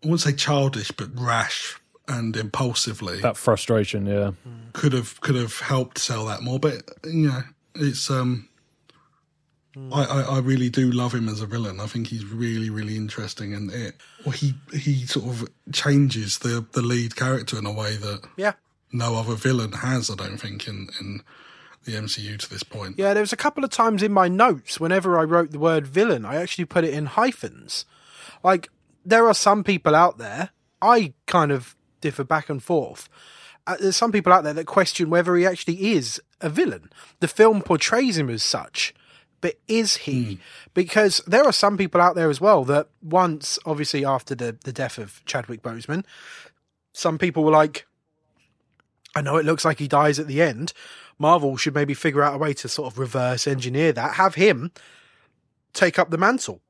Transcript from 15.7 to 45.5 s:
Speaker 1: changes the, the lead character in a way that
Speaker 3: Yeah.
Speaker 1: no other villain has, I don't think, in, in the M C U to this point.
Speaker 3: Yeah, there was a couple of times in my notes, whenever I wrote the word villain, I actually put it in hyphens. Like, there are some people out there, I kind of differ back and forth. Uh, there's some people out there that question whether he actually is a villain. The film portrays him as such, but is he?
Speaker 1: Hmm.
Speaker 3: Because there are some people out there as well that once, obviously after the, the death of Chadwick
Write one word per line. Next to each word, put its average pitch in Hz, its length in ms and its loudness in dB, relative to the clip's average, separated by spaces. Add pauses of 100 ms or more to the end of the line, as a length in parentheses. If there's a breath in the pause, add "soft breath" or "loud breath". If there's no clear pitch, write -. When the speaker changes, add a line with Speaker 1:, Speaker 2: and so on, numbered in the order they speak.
Speaker 1:
changes 131 680 2
the, 117 320 -4
the 127 100 -2
lead 120 340 -2
character 131 420 -2
in 104 60 -6
a 104 80 -6
way 107 240 -6
that 104 240 -8 (160)
Speaker 3:
Yeah. 196 160 -2 (400)
Speaker 1:
no 117 240 -2
other 113 180 -4
villain 120 380 0
has, 127 380 -4
I 107 40 -8
don't 95 220 -10
think, 101 320 -10
in, 98 200 -12 (120)
in 98 220 -12 (640 loud breath)
the 110 120 -8
M 107 100 -8
C 101 140 -6
U 104 160 -10
to - 140 -10
this 101 120 -12
point. 95 360 -12
Speaker 3:
Yeah, 196 160 2
there 208 80 2
was 208 100 -2
a 233 40 -6
couple 294 280 -2
of 247 60 -4
times 226 320 2
in 208 100 0
my 190 160 6
notes, 185 500 2
whenever 180 400 2
I 160 60 4
wrote 165 280 2
the 147 60 -10
word 156 280 2
villain, 143 400 0
I 120 100 -6
actually 175 300 -6
put 165 180 2
it 156 80 -2
in 147 140 -4
hyphens. - 800 -4 (580 loud breath)
Like, 180 240 2 (380)
there 226 200 6
are 220 80 6
some 208 300 2
people 165 300 2
out 175 240 6
there, 156 320 -8 (320)
I 214 320 4 (120)
kind 156 240 4
of 131 260 -4 (260)
differ 143 220 -4
back 156 260 -2
and 139 120 -6
forth. - 460 -4 (580 loud breath)
Uh, 180 140 -4
there's 190 160 0
some 233 160 2
people 185 220 6
out 175 100 6
there 151 80 -2
that 160 140 -6
question 180 420 2
whether 175 260 4
he 175 120 4
actually 190 460 -2
is 127 280 -2 (220)
a 165 80 -2
villain. 180 400 -2 (300 loud breath)
The 165 80 0
film 214 340 6
portrays 220 560 2
him 143 100 0
as 113 140 -4
such, - 500 -4 (480 soft breath)
but 170 260 -4
is 220 320 2
he? 131 260 -2
Speaker 1:
Hmm. 104 100 -6 (380 loud breath)
Speaker 3:
Because 185 540 2
there 208 180 4
are 262 80 4
some 202 240 2
people 180 240 2
out 175 140 6
there 165 160 2
as 139 100 -2
well 185 260 6
that 143 200 2 (160)
once, 165 640 0
obviously 147 380 -2
after 135 320 -2
the, 117 260 -6
the 135 100 -10
death 123 260 -6
of 104 280 -14
Chadwick 120 360 -8